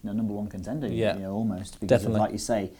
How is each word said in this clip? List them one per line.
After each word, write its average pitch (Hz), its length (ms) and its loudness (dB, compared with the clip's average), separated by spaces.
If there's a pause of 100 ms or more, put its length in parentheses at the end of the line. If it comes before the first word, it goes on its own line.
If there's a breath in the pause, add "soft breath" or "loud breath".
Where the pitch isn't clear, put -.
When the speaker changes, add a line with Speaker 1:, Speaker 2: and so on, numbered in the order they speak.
Speaker 1:
a 104 100 -4
number 110 180 0
one 104 140 -4
contender, 104 400 -6
Speaker 2:
Yeah. 110 300 2
Speaker 1:
you 98 60 -6
know, 95 120 -4
almost. 101 460 -2
Because 104 240 6
of, 113 80 2
Speaker 2:
Definitely. 107 80 4
Speaker 1:
like 107 120 2
you 104 60 -2
say, 104 420 0